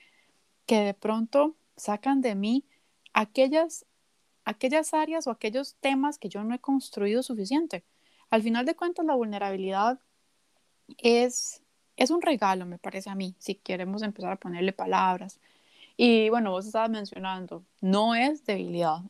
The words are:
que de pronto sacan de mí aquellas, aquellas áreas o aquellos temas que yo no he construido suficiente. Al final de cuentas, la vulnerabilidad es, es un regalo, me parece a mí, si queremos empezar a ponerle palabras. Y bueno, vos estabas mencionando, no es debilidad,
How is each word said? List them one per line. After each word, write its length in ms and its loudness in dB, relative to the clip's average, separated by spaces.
que 160 4
de 140 0
pronto 600 0
sacan 460 0
de 140 0
mí 280 0
aquellas, 720 2
aquellas 500 0
áreas 320 0
o 40 -2
aquellos 500 -4
temas 360 0
que 120 -12
yo 160 -8
no 100 -4
he 60 -8
construido 600 0
suficiente. 640 -2
Al 120 4
final 220 0
de 120 -2
cuentas, 280 -4
la 120 2
vulnerabilidad 840 -2
es, 600 2
es 140 4
un 120 2
regalo, 420 2
me 140 -12
parece 320 -10
a 60 -8
mí, 220 -6
si 180 -8
queremos 460 -6
empezar 300 -6
a 40 -4
ponerle 360 -2
palabras. 680 0
Y 320 6
bueno, 220 2
vos 160 -4
estabas 240 0
mencionando, 760 -8
no 340 4
es 300 0
debilidad, 640 -2